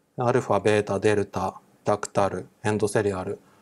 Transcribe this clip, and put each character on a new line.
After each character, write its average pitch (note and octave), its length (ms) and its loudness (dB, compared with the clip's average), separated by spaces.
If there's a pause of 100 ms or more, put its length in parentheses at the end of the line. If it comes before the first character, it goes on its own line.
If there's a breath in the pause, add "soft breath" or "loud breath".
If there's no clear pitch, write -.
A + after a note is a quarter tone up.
(180)
ア B2 120 0
ル B2 120 4
フ - 100 -2
ァ、 G2+ 80 2
ベ G#2+ 200 4
ー G2+ 40 0
タ、 G2 160 -2
デ G#2+ 160 4
ル G2+ 100 0
タ、 F#2+ 340 -8 (240)
ダ G#2 140 2
ク - 100 -8
タ G2+ 200 0
ル、 F#2 180 -8 (160)
エ G#2+ 80 0
ン G#2+ 80 0
ド G#2 100 0
セ A2 140 0
リ G2+ 100 0
ア F#2 120 -6
ル、 G2 160 -8 (220 soft breath)